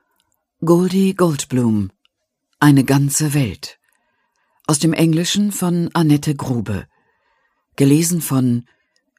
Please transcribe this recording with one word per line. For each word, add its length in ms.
Goldie 560
Goldbloom, 720
Eine 240
ganze 500
Welt. 460
Aus 100
dem 140
Englischen 600
von 400
Annette 420
Grube. 500
Gelesen 420
von 460